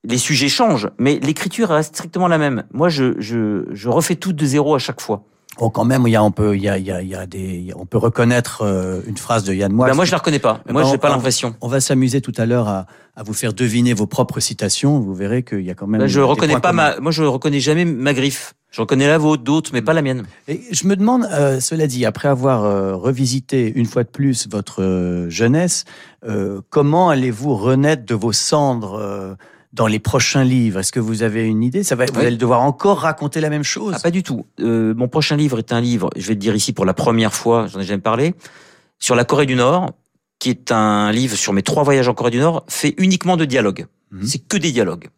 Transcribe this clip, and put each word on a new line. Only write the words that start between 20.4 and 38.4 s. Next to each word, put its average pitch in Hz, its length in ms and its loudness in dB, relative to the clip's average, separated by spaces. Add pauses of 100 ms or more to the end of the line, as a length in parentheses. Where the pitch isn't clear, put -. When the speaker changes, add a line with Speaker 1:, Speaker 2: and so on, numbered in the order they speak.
Speaker 2:
Et 254 220 -8
je 170 160 -2
me 196 100 4
demande, 226 340 2
euh, 139 300 2
cela 156 260 0
dit, 123 200 0
après 143 220 -2
avoir, 127 360 2
euh, 98 320 0
revisité 127 800 0
une 120 120 2
fois 117 180 0
de - 40 -8
plus 131 400 -2
votre, 101 340 -6
euh, 90 460 0
jeunesse, 127 560 0 (420)
euh, 101 440 -6
comment 156 400 4
allez-vous 131 440 0
renaître 131 520 2
de 117 80 -2
vos 110 180 -2
cendres, 120 600 0
euh, 98 400 -8 (380)
dans 113 140 0
les 107 140 0
prochains 135 420 0
livres ? 120 380 2
Est-ce 95 100 -2
que - 100 -4
vous 110 220 -2
avez 113 240 0
une 110 160 0
idée ? 131 220 0
Ça 139 100 0
va, 123 120 0
vous 135 140 -4
Speaker 1:
Oui. 123 60 4
Speaker 2:
allez 120 100 0
devoir 120 260 2
encore 190 360 2
raconter 156 420 -2
la 151 100 0
même 147 120 -2
chose ? 196 340 -4
Speaker 1:
Ah, - 40 -8
pas 170 100 0
du 180 140 0
tout. 120 220 -8 (140)
Euh, 113 340 0
mon 123 140 -2
prochain 151 280 0
livre 139 220 0
est 110 140 -6
un 117 80 0
livre, 120 360 0
je 92 100 -10
vais 110 80 0
le 101 60 -4
dire 104 160 0
ici 104 160 -2
pour - 120 -2
la 95 100 0
première 113 400 0
fois, 117 340 0
j'en 92 120 -12
ai 98 40 -4
jamais 98 180 -4
parlé, 127 320 0 (640)